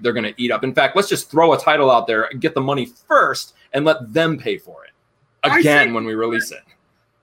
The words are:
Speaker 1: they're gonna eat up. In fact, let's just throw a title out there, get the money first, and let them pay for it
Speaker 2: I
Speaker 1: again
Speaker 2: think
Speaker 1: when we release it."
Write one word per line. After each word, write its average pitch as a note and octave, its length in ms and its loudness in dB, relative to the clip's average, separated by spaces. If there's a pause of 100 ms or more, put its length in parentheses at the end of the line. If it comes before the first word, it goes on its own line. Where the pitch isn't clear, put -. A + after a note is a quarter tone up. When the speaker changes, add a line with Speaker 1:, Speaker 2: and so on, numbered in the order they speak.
Speaker 1:
they're A2+ 120 -2
gonna G#2+ 240 -6
eat A#2+ 140 -2
up. G#2+ 140 -2
In C3 100 -4
fact, E3 220 2
let's G3+ 120 2
just - 220 -6
throw D#3+ 220 4
a C3+ 60 2
title D3 320 2
out A#2 180 2
there, A2 200 -2 (120)
get D#3+ 140 -2
the C#3 60 -4
money C3 260 -2 (200)
first, F#3 480 0 (180)
and C#3 120 -2
let C3 280 0
them D#3+ 240 0
pay A2 220 -6
for - 260 -20
it - 60 -20 (540)
Speaker 2:
I - 160 2
Speaker 1:
again D3 260 4
Speaker 2:
think A#2 80 -4
Speaker 1:
when A2+ 100 -4
we A2 100 -6
release A2+ 360 -2
it." - 120 -18 (600)